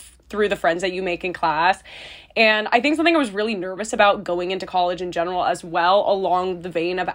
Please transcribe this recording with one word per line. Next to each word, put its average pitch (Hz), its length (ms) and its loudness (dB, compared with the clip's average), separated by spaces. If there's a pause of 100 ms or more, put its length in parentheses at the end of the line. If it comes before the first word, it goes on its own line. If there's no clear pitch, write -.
(300)
through 208 200 0
the 202 60 -2
friends 180 260 0
that 190 100 -2
you 185 120 -6
make 175 200 -4
in 180 100 -4
class. 165 500 0 (540)
And 214 360 4
I 240 80 4
think 294 160 2
something 330 180 4
I 320 40 4
was 240 120 0
really 214 240 -2
nervous 185 380 -6
about 208 320 4
going 180 260 -2
into 185 140 -4
college 180 360 -2
in 180 120 -8
general 175 320 -2
as - 180 -2
well, 180 420 2
along 180 580 0
the 185 60 -8
vein 175 300 -2
of 180 160 -4